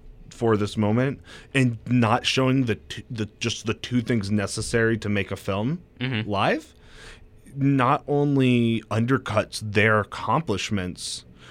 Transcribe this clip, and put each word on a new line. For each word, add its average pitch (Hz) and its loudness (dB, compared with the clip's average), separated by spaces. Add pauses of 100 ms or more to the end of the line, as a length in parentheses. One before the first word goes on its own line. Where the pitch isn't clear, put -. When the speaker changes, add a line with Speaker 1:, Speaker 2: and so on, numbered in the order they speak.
(280)
Speaker 1:
for 113 2
this 101 -2
moment 113 2 (320)
and 127 2
not 120 2
showing 131 2
the 110 0
t-, - -14
the, 110 -4 (140)
just - -6
the 107 -2
two - -2
things 110 -2
necessary 113 0
to 104 -6
make 101 -2
a 98 -6
film 107 -4 (160)
Speaker 2:
Mm-hmm. 113 -4
Speaker 1:
live, 143 -2 (840)
not 139 2
only 127 2 (100)
undercuts 110 0
their 107 4
accomplishments, 101 -4 (260)